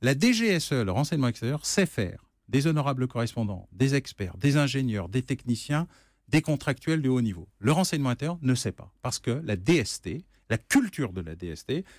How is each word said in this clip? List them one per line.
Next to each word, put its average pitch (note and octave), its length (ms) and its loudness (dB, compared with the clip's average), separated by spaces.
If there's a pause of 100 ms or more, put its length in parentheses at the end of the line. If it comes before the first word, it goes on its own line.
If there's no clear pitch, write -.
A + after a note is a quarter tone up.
La C3 140 2
D A3 180 4
G A3+ 140 0
S F3 260 0
E, B2 100 2
le G2 80 -2
renseignement C3+ 360 0
extérieur, A#2+ 400 -4
sait G3 180 0
faire F#2+ 400 -4 (220)
des C#3 180 2
honorables C#3 420 2
correspondants, A2+ 640 -4
des C3 220 2
experts, G2 440 -4
des C#3 200 4
ingénieurs, B2+ 500 0
des B2 140 -2
techniciens, C#3+ 680 -2 (420)
des D3+ 140 2
contractuels D#3 580 -2
de C3+ 80 2
haut B2+ 120 4
niveau. F#2+ 260 -2 (100)
Le A2 140 2
renseignement D#3 400 2
intérieur D3+ 320 -2
ne B2+ 100 4
sait A#2+ 180 -2
pas, - 300 -14
parce - 160 -4
que - 140 -4 (120)
la A#2 120 -2
D A2 220 4
S - 240 -4
T, F#2 240 -8 (260)
la A2+ 80 0
culture F#3+ 520 0
de F2+ 100 -8
la E2 120 -10
D E2+ 140 -10
S E2 180 -12
T, D#3+ 180 -4 (160)